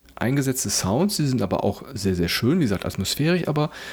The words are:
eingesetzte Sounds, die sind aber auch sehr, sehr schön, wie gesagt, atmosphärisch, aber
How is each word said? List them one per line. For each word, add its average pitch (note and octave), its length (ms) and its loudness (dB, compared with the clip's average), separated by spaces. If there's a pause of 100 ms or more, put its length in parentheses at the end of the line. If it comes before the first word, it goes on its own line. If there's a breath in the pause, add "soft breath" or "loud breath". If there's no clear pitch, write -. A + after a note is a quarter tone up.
(160)
eingesetzte C3 560 0
Sounds, C#3+ 460 2
die D3+ 100 2
sind B2+ 160 0
aber - 200 0
auch - 200 0 (100)
sehr, G2 220 0
sehr E2+ 120 2
schön, B2 300 2
wie F3 60 2
gesagt, G2+ 220 0
atmosphärisch, D#3 640 0
aber D3+ 220 0 (240 loud breath)